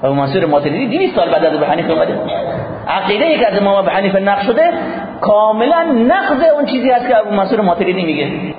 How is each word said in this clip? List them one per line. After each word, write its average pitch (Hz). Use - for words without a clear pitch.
ابو 139
منصور 139
ماتریدی 147
دویست 370
سال 175
بعد 160
از 151
ابو 151
حنیفه 160
اومده. -
عقیده 196
ای 311
که 240
از 196
امام 202
ابو 190
حنیفه 196
نقل 196
شده 240
کاملاً 220
نقض 294
اون 294
چیزی 254
است 247
که 240
ابو 214
منصور 202
ماتریدی 185
میگه. 147